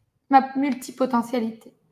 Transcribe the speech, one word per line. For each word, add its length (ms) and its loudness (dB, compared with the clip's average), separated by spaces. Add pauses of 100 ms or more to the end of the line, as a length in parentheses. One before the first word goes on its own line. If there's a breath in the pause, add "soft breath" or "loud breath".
(300)
ma 280 4
multipotentialité. 1160 -4 (180)